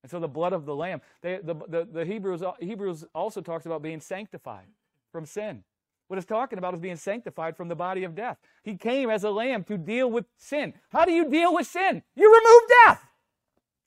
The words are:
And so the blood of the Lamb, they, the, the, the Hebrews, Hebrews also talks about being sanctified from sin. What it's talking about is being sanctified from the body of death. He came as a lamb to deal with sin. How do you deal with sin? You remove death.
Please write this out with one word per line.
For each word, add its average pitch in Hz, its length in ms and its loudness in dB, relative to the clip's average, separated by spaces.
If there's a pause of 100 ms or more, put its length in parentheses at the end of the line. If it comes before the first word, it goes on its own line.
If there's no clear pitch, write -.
And 131 80 -20
so 170 100 -12
the 165 80 -8
blood 165 260 -4
of 160 120 -8
the 147 80 -10
Lamb, 160 280 -10 (200)
they, 180 160 -8
the, 165 160 -10
the, 165 380 -8
the 165 120 -8
Hebrews, 185 380 -8 (180)
Hebrews 180 540 -10
also 190 280 -8
talks 165 260 -12
about 156 160 -10
being 160 160 -12
sanctified 139 680 -16 (460)
from 160 160 -14
sin. 190 360 -12 (440)
What 190 100 -10
it's 175 80 -10
talking 226 320 -6
about 180 160 -8
is 170 60 -10
being 180 160 -10
sanctified 175 600 -10
from 175 120 -12
the 170 80 -8
body 185 280 -6
of 165 120 -12
death. 220 240 -10 (240)
He 190 120 -10
came 240 360 -4
as 208 120 -2
a 214 60 -2
lamb 220 360 -4
to 208 120 -8
deal 226 320 -4
with 226 160 -4 (100)
sin. 269 380 -8 (160)
How 320 160 2
do 359 60 0
you 330 180 2
deal 339 240 2
with 339 140 -2
sin? 349 340 -4 (140)
You 427 200 10
remove 453 260 10 (240)
death. - 220 4 (800)